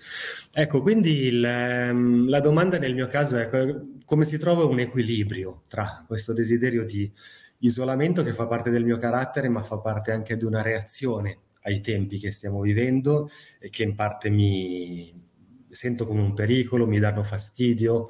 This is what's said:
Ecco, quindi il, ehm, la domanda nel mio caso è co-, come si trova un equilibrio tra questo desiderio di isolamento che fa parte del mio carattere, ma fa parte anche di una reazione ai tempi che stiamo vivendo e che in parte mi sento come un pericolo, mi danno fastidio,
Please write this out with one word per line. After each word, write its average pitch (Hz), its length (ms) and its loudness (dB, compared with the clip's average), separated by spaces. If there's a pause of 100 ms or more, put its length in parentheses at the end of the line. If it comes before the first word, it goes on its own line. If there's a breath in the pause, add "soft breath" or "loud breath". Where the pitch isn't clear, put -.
(520 loud breath)
Ecco, 147 300 0
quindi 160 440 2
il, 120 180 2
ehm, 123 840 2
la 143 120 2
domanda 170 380 4
nel 131 160 -2
mio 127 120 -2
caso 139 300 0
è 113 120 -2
co-, 131 380 -2 (180)
come 151 200 2
si 151 140 0
trova 170 260 2
un 127 160 2
equilibrio 104 880 -2
tra - 380 -6
questo 113 260 -2
desiderio 117 520 2
di 104 260 -4 (480 loud breath)
isolamento 131 680 2
che 120 80 0
fa 113 140 -4
parte 117 240 -2
del 120 140 2
mio 117 140 2
carattere, 127 500 -2
ma 110 140 0
fa 107 160 -6
parte 107 320 -4
anche 110 260 -2
di 113 80 -2
una 110 180 0
reazione 107 760 -2 (240)
ai 101 180 -2
tempi 98 380 -2
che 101 140 -6
stiamo 101 300 -2
vivendo 131 680 2 (320 loud breath)
e 98 80 -16
che - 160 -4
in 104 100 -2
parte 104 360 -2
mi 90 1000 0 (420)
sento 117 360 -2
come 107 140 0
un 101 140 2
pericolo, 117 520 2
mi 104 120 2
danno 104 240 2
fastidio, 113 880 0